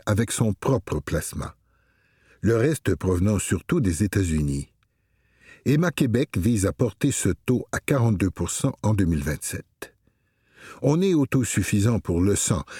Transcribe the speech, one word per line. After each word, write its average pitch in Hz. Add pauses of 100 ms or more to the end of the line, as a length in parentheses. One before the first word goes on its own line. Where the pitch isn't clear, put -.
avec 107
son 110
propre 101
plasma, - (840)
le 117
reste 123
provenant 92
surtout -
des 92
États-Unis. 78 (960)
ema 156
Québec 123
vise 98
à 90
porter -
ce - (160)
taux -
à -
quarante-deux 110
pour -
cent -
en 107
deux 98
mille 80
vingt-sept. - (840)
On 151
est 190
autosuffisant 117
pour 87
le 98
sang, - (160)